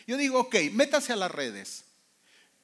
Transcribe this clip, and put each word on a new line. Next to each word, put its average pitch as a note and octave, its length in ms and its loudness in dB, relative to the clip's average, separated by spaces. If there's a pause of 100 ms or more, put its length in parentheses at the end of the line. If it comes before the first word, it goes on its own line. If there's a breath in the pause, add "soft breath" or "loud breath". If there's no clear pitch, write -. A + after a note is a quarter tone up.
Yo B3 120 -4
digo, C4 220 2
ok, B3 160 2 (160)
métase C#4 400 2
a G3+ 40 -2
las F#3 140 -2
redes. A#2 540 -8 (800 soft breath)